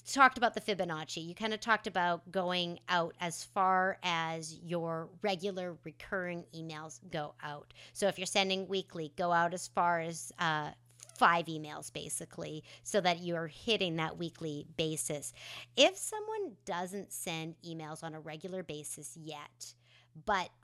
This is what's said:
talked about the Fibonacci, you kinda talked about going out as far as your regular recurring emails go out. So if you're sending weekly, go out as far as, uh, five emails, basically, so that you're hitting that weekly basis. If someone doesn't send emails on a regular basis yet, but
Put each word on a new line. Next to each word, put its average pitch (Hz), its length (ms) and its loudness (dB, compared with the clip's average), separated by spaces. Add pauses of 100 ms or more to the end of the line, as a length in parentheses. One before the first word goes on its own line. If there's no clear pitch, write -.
talked 262 320 8
about 220 160 2
the 208 60 -4
Fibonacci, 165 680 -2
you 175 80 -8
kinda 214 240 -2
talked 220 280 2
about 175 440 0
going 180 480 0 (100)
out 170 320 2
as 170 240 -4
far 185 580 4
as 165 580 -2
your 165 500 -4 (120)
regular 185 640 -2
recurring 175 680 -6
emails 160 460 -10 (100)
go 151 320 -4
out. 147 320 -10 (180)
So - 160 2
if 180 100 0
you're 185 80 -4
sending 190 420 2
weekly, 180 480 -4
go 175 160 2
out 170 200 6
as 180 160 -6
far 175 320 4
as, 165 380 -6
uh, 156 340 0 (460)
five 170 280 8
emails, 151 460 -8
basically, 151 720 -8 (220)
so 208 160 2
that 175 200 2
you're 170 280 -2
hitting 185 480 0
that 160 200 -2
weekly 160 500 -6 (100)
basis. 156 560 -2 (440)
If 349 220 8
someone 427 640 -6
doesn't 185 480 -6
send 165 500 -6
emails 160 420 -8
on 156 100 -8
a 156 60 -10
regular 165 420 -8
basis 151 540 -10
yet, 151 580 -14 (500)
but 185 260 2 (140)